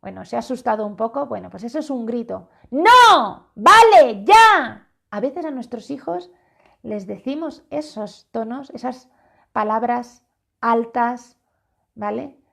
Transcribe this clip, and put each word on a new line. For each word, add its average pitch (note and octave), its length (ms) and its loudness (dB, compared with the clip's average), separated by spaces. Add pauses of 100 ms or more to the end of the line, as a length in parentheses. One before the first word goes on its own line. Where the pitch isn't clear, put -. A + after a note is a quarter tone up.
Bueno, F#3+ 240 -16
se A#3 120 -12
ha A#3 40 -4
asustado A3+ 460 -6
un G#3 100 -12
poco, A3+ 300 -6
bueno, G3+ 240 -12
pues F3+ 140 -18
eso A#3 140 -10
es D4+ 120 -10
un B3 160 -8
grito. A3+ 420 -10 (220)
¡No! F#4 840 4
¡Vale, D#4 720 6
ya!. F#4+ 640 4 (220)
A G#3 100 -10
veces C#4+ 240 -6
a D#4 60 -8
nuestros B3 400 -14
hijos F4 400 -8 (520)
les G#3 240 -10
decimos D4 640 -10
esos C#4+ 640 -12
tonos, A#3 380 -10
esas - 380 -14 (440)
palabras A#3 720 -6 (360)
altas, A#3 800 -4 (560)
¿vale? G#3+ 460 -10 (120)